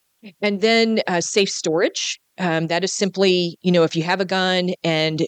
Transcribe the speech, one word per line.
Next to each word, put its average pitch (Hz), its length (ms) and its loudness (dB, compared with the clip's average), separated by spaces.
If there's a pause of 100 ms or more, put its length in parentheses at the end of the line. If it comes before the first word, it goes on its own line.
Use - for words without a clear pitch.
(400)
And 208 220 -2
then, 226 440 2
uh, 175 140 0
safe 196 300 0
storage. - 680 -2 (200)
Um, 165 300 -2
that 170 140 0
is 190 120 -4
simply, 185 640 0
you 185 100 0
know, 175 120 6
if 160 120 0
you 165 100 -2
have 185 160 -2
a 196 40 0
gun 185 460 0 (120)
and 160 440 0